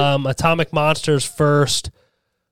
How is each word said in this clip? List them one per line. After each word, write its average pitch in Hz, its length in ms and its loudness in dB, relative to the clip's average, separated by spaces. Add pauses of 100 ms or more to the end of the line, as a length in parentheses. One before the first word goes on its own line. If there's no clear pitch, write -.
um, 139 240 0
Atomic 165 460 0
Monster's 151 540 0
first 147 640 0 (600)